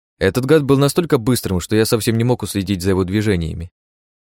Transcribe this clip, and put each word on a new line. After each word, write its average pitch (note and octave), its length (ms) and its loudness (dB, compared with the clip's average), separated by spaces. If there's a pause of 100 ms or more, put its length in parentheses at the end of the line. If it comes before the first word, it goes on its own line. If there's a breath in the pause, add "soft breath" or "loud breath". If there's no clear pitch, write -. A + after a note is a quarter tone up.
(200)
Этот G2 260 0
гад D3+ 180 4
был C3+ 140 4
настолько C#3+ 400 2
быстрым, A2 440 -2
что - 140 -4
я A2 100 4
совсем A2+ 320 0
не A2+ 60 0
мог B2 200 -2
уследить G2 380 -4
за F#2+ 80 0
его F#2 160 0
движениями. F2 640 -4 (520)